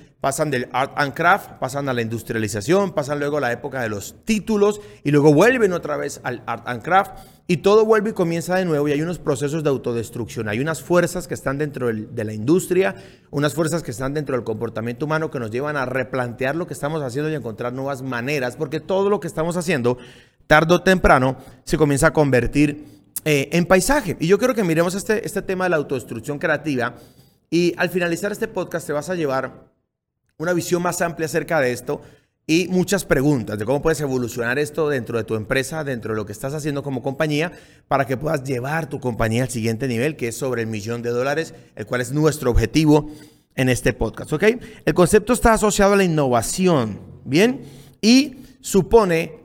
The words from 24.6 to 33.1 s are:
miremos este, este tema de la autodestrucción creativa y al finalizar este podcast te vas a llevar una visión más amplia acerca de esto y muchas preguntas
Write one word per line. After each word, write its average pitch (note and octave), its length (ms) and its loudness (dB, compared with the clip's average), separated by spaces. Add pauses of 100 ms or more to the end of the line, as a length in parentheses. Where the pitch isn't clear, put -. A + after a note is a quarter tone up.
miremos E3+ 300 0
este, G3+ 300 -2
este F3 160 -6
tema F#3 240 -4
de F3+ 60 0
la E3 60 2
autodestrucción C#3 640 -6
creativa D3 580 -2 (520)
y E3+ 300 2
al F3+ 100 0
finalizar F3 440 -2
este G#3+ 160 -6
podcast F3 380 -6
te D#3 60 -4
vas D3 160 -4
a F#3 60 -4
llevar C3 540 -4 (680)
una E3+ 160 -2
visión F3 300 0
más F3 180 -2
amplia D#3+ 260 -2
acerca D#3+ 340 0
de B2 120 2
esto B2 300 -6 (440)
y F3 220 2
muchas F#3 360 0
preguntas C3 540 2